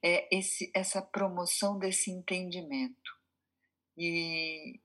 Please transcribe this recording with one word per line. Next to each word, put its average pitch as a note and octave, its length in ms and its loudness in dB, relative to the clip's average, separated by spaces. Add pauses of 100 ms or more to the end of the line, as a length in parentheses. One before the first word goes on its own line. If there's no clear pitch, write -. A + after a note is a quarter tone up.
É F3 280 4
esse, F#3+ 440 0
essa F#3+ 260 2
promoção F#3+ 760 0
desse F#3+ 320 2
entendimento. F3 1040 -4 (840)
E, E3 880 -2